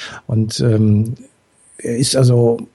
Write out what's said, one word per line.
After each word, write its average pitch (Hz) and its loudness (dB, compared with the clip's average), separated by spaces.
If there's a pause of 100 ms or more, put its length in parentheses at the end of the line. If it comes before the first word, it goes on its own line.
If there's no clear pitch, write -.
(260)
Und, 110 -2
ähm, 110 2 (680)
er 117 -4
ist 131 -2
also 120 2 (160)